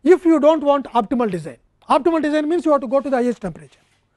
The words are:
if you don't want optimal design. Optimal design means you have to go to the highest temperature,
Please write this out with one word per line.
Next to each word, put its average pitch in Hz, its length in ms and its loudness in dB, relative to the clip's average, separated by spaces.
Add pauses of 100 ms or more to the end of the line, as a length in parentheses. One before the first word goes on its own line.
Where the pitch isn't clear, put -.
if 330 220 4
you 320 160 4
don't 302 240 2
want 285 220 0
optimal 240 440 -2
design. 151 280 -10 (300)
Optimal 311 340 0
design 302 260 -2
means 339 160 -2
you 311 80 2
have 277 80 2
to 254 80 -10
go 269 120 0
to 277 100 -8
the 262 60 0
highest 240 260 -2
temperature, 156 380 -14 (360)